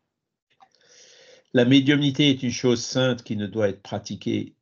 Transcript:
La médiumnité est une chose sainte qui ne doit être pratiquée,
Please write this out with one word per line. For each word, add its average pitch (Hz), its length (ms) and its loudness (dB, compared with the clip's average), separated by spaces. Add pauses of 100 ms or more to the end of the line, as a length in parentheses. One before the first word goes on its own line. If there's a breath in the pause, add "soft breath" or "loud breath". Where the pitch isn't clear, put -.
(1500 soft breath)
La 123 120 4
médiumnité 139 640 4
est 131 120 0
une 127 80 -4
chose 123 340 0
sainte 127 400 -2
qui 110 120 -8
ne 104 100 -6
doit 101 240 -2
être 98 140 -10
pratiquée, 107 800 -8